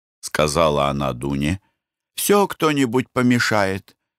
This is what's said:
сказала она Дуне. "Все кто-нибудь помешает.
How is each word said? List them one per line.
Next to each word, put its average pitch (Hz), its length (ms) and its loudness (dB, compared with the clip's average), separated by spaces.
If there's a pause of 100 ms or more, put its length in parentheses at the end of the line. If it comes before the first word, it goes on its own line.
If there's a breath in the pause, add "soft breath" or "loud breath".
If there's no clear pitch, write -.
(200)
сказала 76 680 0
она 69 240 -4
Дуне. 71 480 -4 (540)
"Все 202 320 2
кто-нибудь 135 640 0
помешает. 110 840 0 (240)